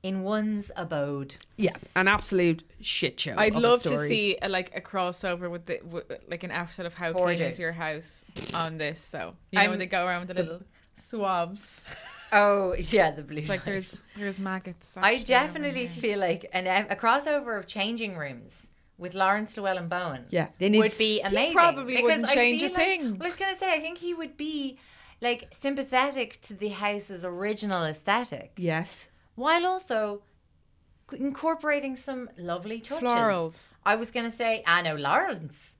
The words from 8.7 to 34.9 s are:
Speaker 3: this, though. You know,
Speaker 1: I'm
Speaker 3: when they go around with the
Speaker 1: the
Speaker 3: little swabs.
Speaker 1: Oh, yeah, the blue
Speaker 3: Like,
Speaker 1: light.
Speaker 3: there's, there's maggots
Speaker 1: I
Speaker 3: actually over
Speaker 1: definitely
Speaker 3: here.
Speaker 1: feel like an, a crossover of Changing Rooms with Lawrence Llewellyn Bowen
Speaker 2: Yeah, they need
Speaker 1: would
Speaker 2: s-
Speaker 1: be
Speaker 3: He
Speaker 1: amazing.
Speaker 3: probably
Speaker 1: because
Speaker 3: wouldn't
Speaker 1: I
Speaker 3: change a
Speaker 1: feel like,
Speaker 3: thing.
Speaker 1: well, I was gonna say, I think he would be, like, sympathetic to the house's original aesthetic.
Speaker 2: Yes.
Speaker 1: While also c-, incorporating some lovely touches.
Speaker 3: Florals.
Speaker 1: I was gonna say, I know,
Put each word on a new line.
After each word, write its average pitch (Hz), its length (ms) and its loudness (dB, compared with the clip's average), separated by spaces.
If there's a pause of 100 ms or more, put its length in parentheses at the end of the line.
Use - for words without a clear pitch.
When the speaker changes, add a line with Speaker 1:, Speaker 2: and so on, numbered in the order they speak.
Speaker 3:
this, 156 300 -6
though. 90 260 -8 (180)
You 196 60 4
know, 202 60 8
Speaker 1:
I'm 196 60 4
Speaker 3:
when 180 80 -2
they 185 80 -2
go 180 180 0
around 180 220 -2
with 180 100 -6
the 180 60 0
Speaker 1:
the - 80 -
Speaker 3:
little 180 120 -12 (460)
swabs. 190 720 -4 (520)
Speaker 1:
Oh, 202 420 6 (160)
yeah, 175 220 6
the 147 100 -10
blue 147 200 -8
Speaker 3:
Like, 156 60 -6
Speaker 1:
light. 190 160 -2
Speaker 3:
there's, 196 360 -6 (160)
there's 196 240 -6
maggots 190 560 -8
Speaker 1:
I 190 180 6
Speaker 3:
actually 262 60 -2
over 214 60 -8
Speaker 1:
definitely 269 600 2
Speaker 3:
here. 233 160 -8
Speaker 1:
feel 208 160 0
like 180 340 0
an, 185 140 -2
a 196 300 2
crossover 262 640 2
of 180 100 -10
Changing 214 480 -4
Rooms 139 500 -10 (320)
with 175 160 -10
Lawrence 202 420 2
Llewellyn 185 320 -2
Bowen 165 420 -4
Speaker 2:
Yeah, 170 180 2 (100)
they 190 100 4
need 208 100 8
Speaker 1:
would 220 120 8
Speaker 2:
s- 220 80 -4
Speaker 1:
be 220 160 4
Speaker 3:
He 208 60 2
Speaker 1:
amazing. 214 340 2
Speaker 3:
probably 277 420 4
Speaker 1:
because 240 60 4
Speaker 3:
wouldn't 233 260 4
Speaker 1:
I 285 60 6
Speaker 3:
change 240 280 4
a 285 60 0
Speaker 1:
feel 359 60 -4
like, 339 100 4
Speaker 3:
thing. 302 340 0
Speaker 1:
well, 196 40 -8
I 349 80 -2
was 339 60 -10
gonna 381 200 -2
say, 370 160 0
I 311 80 2
think 339 180 -8
he 349 140 -6
would 320 240 -8
be, 294 400 -6 (440)
like, 240 400 -4
sympathetic 269 840 -2
to 214 120 -12
the 202 160 -6
house's 196 540 -4
original 196 600 -2
aesthetic. 196 720 -2
Speaker 2:
Yes. 170 520 -2 (280)
Speaker 1:
While 320 280 2
also 226 580 -2 (880)
c-, 277 80 -12
incorporating 285 760 -2
some 254 400 -8
lovely 175 440 -6
touches. 247 280 -4
Speaker 3:
Florals. 202 640 2 (100)
Speaker 1:
I 208 120 6
was 226 140 -6
gonna 233 200 -4
say, 226 360 -2
I 175 160 4
know, 160 140 -2